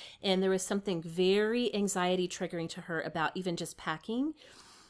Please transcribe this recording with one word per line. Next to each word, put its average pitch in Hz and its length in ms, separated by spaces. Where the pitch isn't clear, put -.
and 190 200
there 190 80
was 190 120
something 196 400
very 202 720
anxiety 185 520
triggering 170 440
to 175 120
her 160 180
about 156 360
even 180 200
just 160 200
packing. 240 580